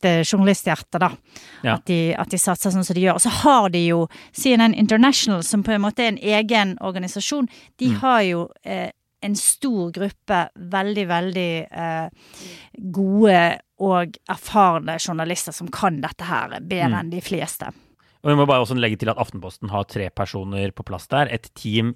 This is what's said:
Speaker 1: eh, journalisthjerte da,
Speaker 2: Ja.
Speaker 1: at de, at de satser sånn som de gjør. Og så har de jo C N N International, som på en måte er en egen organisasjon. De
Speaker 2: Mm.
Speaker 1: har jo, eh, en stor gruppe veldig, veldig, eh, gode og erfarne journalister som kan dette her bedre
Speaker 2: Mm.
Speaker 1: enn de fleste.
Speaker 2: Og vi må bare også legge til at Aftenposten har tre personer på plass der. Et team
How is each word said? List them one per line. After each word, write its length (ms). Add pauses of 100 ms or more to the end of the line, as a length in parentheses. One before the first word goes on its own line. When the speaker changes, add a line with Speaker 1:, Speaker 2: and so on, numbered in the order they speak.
Speaker 1:
eh, 160
journalisthjerte 800
da, 80 (560)
Speaker 2:
Ja. 140
Speaker 1:
at 100
de, 240
at 160
de 80
satser 400
sånn 80
som 80
de 140
gjør. 100
Og 80
så 80
har 400
de 140
jo 160 (340)
C 160
N 80
N 160
International, 640
som 220
på 80
en 80
måte 240
er 80
en 80
egen 640
organisasjon. 640 (300)
De 100
Speaker 2:
Mm. 160
Speaker 1:
har 240
jo, 160 (180)
eh, 280 (320)
en 120
stor 560
gruppe 640
veldig, 540
veldig, 640
eh, 380 (840)
gode 640 (220)
og 360 (120)
erfarne 720
journalister 520
som 200
kan 280
dette 280
her 320
bedre 320
Speaker 2:
Mm. 80
Speaker 1:
enn 100
de 100
fleste. 520 (520)
Speaker 2:
Og 60
vi 120
må 40
bare 180
også 120
legge 220
til 100
at 100
Aftenposten 520
har 140
tre 260
personer 640
på 120
plass 220
der. 240
Et 240
team 420